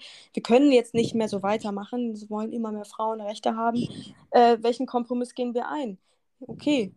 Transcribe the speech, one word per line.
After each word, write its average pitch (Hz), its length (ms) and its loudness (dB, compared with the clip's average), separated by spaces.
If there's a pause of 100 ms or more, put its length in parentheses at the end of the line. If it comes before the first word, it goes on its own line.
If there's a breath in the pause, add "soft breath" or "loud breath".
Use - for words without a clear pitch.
(340 loud breath)
wir - 80 -6
können 277 300 6
jetzt 240 220 4
nicht 233 200 0
mehr 220 140 0
so 202 140 -4
weitermachen, 214 720 -4
es 208 180 -14
wollen 214 220 -6
immer 226 200 -6
mehr 208 120 -10
Frauen 220 360 -4
Rechte 220 360 -4
haben. 233 300 0 (460 loud breath)
Äh, 233 300 8
welchen 240 240 -2
Kompromiss 247 480 -4
gehen 240 200 -6
wir 240 140 -4
ein? 254 300 -8 (420)
Okay, 247 560 -2